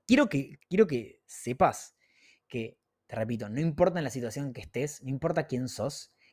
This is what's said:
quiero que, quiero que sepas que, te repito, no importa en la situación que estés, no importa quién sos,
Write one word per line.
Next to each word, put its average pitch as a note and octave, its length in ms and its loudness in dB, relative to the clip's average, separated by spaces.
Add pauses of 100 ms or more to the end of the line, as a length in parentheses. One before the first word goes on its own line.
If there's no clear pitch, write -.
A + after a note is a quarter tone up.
quiero C4 220 6
que, - 300 -4 (100)
quiero G3 180 6
que B2 380 -6
sepas - 680 0 (520)
que, A2+ 320 -8 (280)
te - 80 -12
repito, A2 340 -4
no A#2 100 -4
importa E3+ 400 2
en D#3 60 -2
la C3 40 -4
situación B2+ 440 -6
que - 80 -14
estés, - 420 -6
no C3 60 -8
importa D3+ 380 -2
quién B2+ 200 -4
sos, - 460 -8 (180)